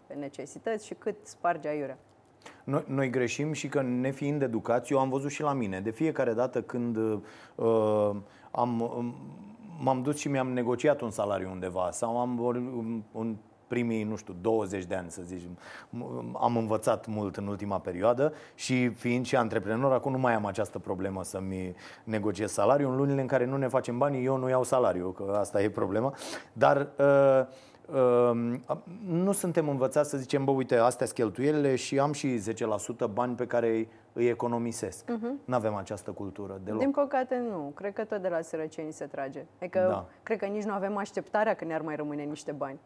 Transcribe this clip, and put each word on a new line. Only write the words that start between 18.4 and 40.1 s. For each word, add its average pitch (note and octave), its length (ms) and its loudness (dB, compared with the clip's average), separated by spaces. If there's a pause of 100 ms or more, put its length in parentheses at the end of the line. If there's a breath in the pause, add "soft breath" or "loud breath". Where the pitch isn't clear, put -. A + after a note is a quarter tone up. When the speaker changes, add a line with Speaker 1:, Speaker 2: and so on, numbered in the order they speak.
Speaker 2:
și, B2+ 340 2
fiind A#2+ 380 0
și C3+ 100 2
antreprenor, A2+ 560 2
acum C3 200 2
nu C3 60 0
mai B2 160 4
am G#2+ 120 0
această G2+ 320 -4
problemă F#2+ 460 -4
să-mi F#2+ 500 -6 (300 loud breath)
negociez G#2 480 -2
salariul. C3 380 4
În B2+ 60 0
lunile C#3 240 2
în C3 60 -2
care B2+ 180 2
nu C3 120 -2
ne C3+ 120 0
facem B2 300 0
banii, C3+ 260 0
eu C3+ 120 2
nu B2+ 120 -2
iau B2+ 140 4
salariu, F#2+ 480 2
că G2 280 -4
asta G2+ 240 0
e G#2 80 4
problema. A2 440 0 (380 loud breath)
Dar, C#3 240 6 (220)
uh, C#3 480 8 (480 loud breath)
Ehm, A#2+ 720 4
a, D3 120 -2 (280)
nu F3+ 260 2
suntem E3+ 360 2
învățați C#3 420 2
să C#3+ 60 -4
zicem, C3+ 280 0
„Bă, C3+ 60 4
uite, C3 260 4
astea-s A#2+ 360 4
cheltuielile C3+ 640 2
și C#3 220 -2
am D3 140 2
și C#3 240 0
zece G#2+ 300 -2
la G#2+ 120 0
sută A#2 280 -4
bani A#2+ 280 -2
pe A#2+ 120 -4
care A#2 220 2
îi, A2+ 200 0 (240 loud breath)
îi A#2+ 160 2
economisesc.” A#2 840 -2
Speaker 1:
Mhm. A#3+ 340 -4
Speaker 2:
N-avem A2 300 0
această G2+ 360 -8
cultură G2 540 -10
deloc. G#2+ 160 -2
Speaker 1:
Din C4+ 100 4
păcate, C4 600 -2
nu. D3+ 240 -8
Cred G3+ 180 -8
că A3 120 -6
tot G#3 180 -6
de F#3 60 -2
la E3 120 0
sărăcie D#3+ 420 -8
ni D#3 100 -8
se - 120 -10
trage. C#3+ 400 -8 (160)
Adică, F#3 300 2
Speaker 2:
Da. G2+ 160 -2 (160 loud breath)